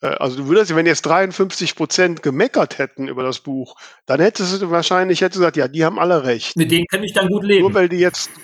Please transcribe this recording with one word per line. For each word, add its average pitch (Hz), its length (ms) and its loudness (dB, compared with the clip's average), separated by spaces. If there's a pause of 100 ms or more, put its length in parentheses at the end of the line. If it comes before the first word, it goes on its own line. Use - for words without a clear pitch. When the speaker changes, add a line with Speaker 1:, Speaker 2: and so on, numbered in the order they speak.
Speaker 1:
äh, 160 60 -6
also 127 320 -4
du 139 100 -6
würdest, 180 260 2
wenn 160 120 2
jetzt 160 160 0
dreiundfünfzig 185 720 -2
Prozent 170 460 0
gemeckert 151 560 0
hätten 135 280 -6
über 131 160 -8
das 131 180 -4
Buch, 135 360 -8 (300)
dann 135 140 2
hättest 190 420 0
du 180 80 -4
wahrscheinlich, 180 500 0
hättest 185 160 -2
du 185 40 0
gesagt, 165 180 2
ja, 131 100 2
die 156 160 -2
haben 190 140 0
alle 165 260 2
recht. 151 320 -4
Speaker 2:
Mit 160 140 2
denen 170 160 2
kann 196 180 -4
ich 190 80 -8
dann 190 160 0
gut 202 160 -2
leben. 202 160 4
Speaker 1:
Nur 196 140 2
weil 180 160 4
die 180 80 -4
jetzt, 180 320 0 (140)